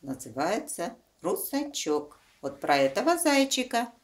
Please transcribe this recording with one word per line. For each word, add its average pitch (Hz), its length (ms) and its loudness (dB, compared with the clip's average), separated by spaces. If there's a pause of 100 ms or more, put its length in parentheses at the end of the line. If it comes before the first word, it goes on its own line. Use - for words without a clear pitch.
называется 147 960 -4 (240)
"Русачок". - 1000 -2 (220)
Вот 139 200 -8
про 147 160 4
этого 262 420 4
зайчика — 269 760 2 (120)